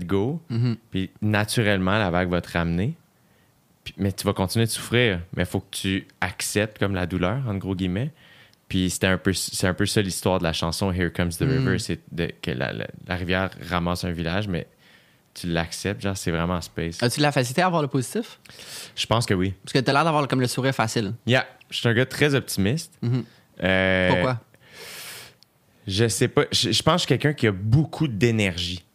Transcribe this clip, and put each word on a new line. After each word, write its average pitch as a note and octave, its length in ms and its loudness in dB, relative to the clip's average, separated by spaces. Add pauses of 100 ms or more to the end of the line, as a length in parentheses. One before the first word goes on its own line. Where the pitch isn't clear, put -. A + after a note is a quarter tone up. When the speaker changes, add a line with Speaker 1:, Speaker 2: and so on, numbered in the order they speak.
Speaker 1:
go. G2+ 460 -2
Speaker 2:
Mhm. A#2 260 0 (140)
Speaker 1:
Puis F#2+ 200 -4 (120)
naturellement, G#2 760 2
la G2 120 2
vague F2+ 180 2
va F2 140 2
te - 100 -14
ramener. F2 420 0 (880)
Puis, - 120 -16
mais F#2+ 160 0
tu - 120 -10
vas G2+ 100 2
continuer A2 320 0
de - 40 -4
souffrir. A2 500 0 (140)
Mais F2 120 0
faut F#2+ 140 -4
que - 100 -20
tu - 360 -4 (140)
acceptes G#2 580 -2
comme G2 160 0
la F2+ 120 0
douleur, F#2 420 0
entre G2 100 -2
gros F#2 160 -4
guillemets. F#2+ 360 -2 (580)
Puis F#2 220 2
c'était - 180 -2
un F#2 100 4
peu, F#2+ 140 0
c'est - 340 -2
un F2+ 80 2
peu G#2 120 0
ça A2 160 2
l'histoire F#2 360 0
de E2+ 60 0
la D#2+ 80 2
chanson F2 400 -2
Here F2+ 200 0
Comes F2 180 0
the E2 120 -4
Speaker 2:
Mm. - 80 2
Speaker 1:
River. C3 280 2
C'est - 220 -4 (120)
de, E2+ 180 -4 (120)
que - 100 -6
la, B1 200 -4
la, A1 140 -6 (220)
la F2+ 80 -2
rivière F#2 340 0 (180)
ramasse F2 360 -2
un F2+ 80 -2
village, E2+ 360 -2
mais E2+ 180 -4 (680)
tu - 140 -10
l'acceptes. E2+ 520 -4
Genre, G2 160 -4
c'est - 140 -2
vraiment E2+ 300 0
space. E2 420 -6
Speaker 2:
As-tu B2 160 0
de D3 40 2
la D3 100 4
facilité B2+ 300 0
à F#3 40 4
avoir E3+ 160 2
le C#3 60 -2
positif ? C#3+ 500 -4 (560)
Speaker 1:
Je - 120 -4
pense A2+ 200 2
que G#2 80 2
oui. F#2+ 180 2 (120)
Speaker 2:
Parce - 80 -14
que C#3 80 4
t'as C3 120 0
l'air C#3+ 120 4
d'avoir D3+ 240 2
comme C3 120 2
le B2+ 60 2
sourire C3 280 0
facile. A2+ 380 0 (140)
Speaker 1:
Yeah. B2 180 4 (240)
Je - 100 -8
suis A#2+ 100 0
un A2+ 60 4
gars B2+ 120 4
très C#3+ 280 2
optimiste. A#2 580 0 (100)
Speaker 2:
Mhm. A#2 220 0 (400)
Speaker 1:
Euh, F#2 460 4
Speaker 2:
Pourquoi ? A2+ 300 2 (1500)
Speaker 1:
je G#2+ 220 2
sais B2 200 2
pas. D3 240 2
Je, - 180 0
je - 120 0
pense D#3+ 120 4
que F3+ 40 2
je - 20 -
suis - 80 -2
quelqu'un C#3+ 240 2
qui B2 140 0
a G#2 60 6
beaucoup A2+ 560 2
d'énergie F#2+ 760 0 (100)